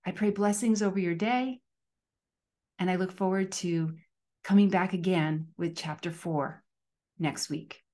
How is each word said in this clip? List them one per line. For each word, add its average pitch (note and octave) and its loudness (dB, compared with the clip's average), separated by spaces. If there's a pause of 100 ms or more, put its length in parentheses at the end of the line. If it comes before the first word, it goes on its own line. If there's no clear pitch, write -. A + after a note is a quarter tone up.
I F3+ -4
pray G#3 0
blessings G#3 2
over G3 0
your E3+ 0
day, B3 0 (1160)
and F3+ 0
I F3+ 2
look F#3 -2
forward F#3+ -2
to E3 -2 (500)
coming G3+ 6
back F#3+ 2
again D#3+ 0
with E3+ -4
chapter E3 -8
four D#3 -4 (560)
next D#3 -4
week. D#3+ -10 (140)